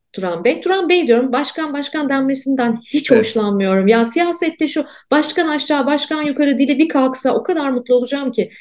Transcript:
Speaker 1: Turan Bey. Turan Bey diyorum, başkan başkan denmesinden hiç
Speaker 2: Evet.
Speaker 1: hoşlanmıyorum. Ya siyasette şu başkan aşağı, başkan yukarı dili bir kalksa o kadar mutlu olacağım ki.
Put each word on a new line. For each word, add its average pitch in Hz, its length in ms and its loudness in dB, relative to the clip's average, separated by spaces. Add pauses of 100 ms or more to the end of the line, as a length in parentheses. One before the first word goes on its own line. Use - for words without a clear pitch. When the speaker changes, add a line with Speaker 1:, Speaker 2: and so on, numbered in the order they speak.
(140)
Speaker 1:
Turan 180 300 -6
Bey. 311 180 0
Turan 359 280 0
Bey 349 180 2
diyorum, 240 240 2
başkan 294 420 -4
başkan 285 360 -4
denmesinden 269 680 0 (140)
hiç 294 180 0
Speaker 2:
Evet. 226 120 8
Speaker 1:
hoşlanmıyorum. 196 640 0
Ya 226 180 4
siyasette 330 640 0
şu 285 180 -4 (260)
başkan 302 360 2
aşağı, 294 380 -2
başkan 302 360 -2
yukarı 285 360 0
dili 269 200 2
bir 320 120 2
kalksa 262 440 0
o 226 100 -2
kadar 294 260 -2
mutlu 247 260 0
olacağım 262 360 -2
ki. - 180 -2 (120)